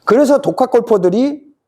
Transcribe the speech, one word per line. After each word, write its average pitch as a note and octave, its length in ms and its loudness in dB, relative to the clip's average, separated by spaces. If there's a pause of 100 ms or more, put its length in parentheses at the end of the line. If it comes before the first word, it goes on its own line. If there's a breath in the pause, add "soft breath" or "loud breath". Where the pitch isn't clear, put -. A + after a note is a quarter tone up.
그래서 C#4 360 2
독학 B3+ 300 -4
골퍼들이 A#3 760 0 (220)